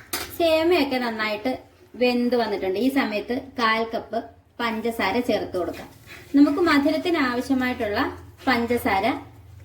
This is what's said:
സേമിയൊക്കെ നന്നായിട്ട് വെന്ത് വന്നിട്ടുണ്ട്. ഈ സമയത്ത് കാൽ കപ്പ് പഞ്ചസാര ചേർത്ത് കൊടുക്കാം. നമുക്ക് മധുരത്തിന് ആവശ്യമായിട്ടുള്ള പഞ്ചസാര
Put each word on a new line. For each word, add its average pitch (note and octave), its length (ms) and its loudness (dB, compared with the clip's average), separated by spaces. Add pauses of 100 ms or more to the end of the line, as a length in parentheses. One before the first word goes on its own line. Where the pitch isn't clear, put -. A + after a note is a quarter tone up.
(380)
സേമിയൊക്കെ D#4+ 600 2
നന്നായിട്ട് A3 680 -4 (320)
വെന്ത് B3 400 2
വന്നിട്ടുണ്ട്. G3+ 440 0
ഈ B3+ 100 2
സമയത്ത് A#3+ 520 -2 (180)
കാൽ A3+ 240 2
കപ്പ് A3+ 400 -6 (360)
പഞ്ചസാര A3 600 -2
ചേർത്ത് G3+ 380 -2
കൊടുക്കാം. E3+ 320 -6 (460)
നമുക്ക് D4 240 8
മധുരത്തിന് D#4+ 580 2
ആവശ്യമായിട്ടുള്ള B3 1000 -2 (300)
പഞ്ചസാര A#3+ 680 0 (520)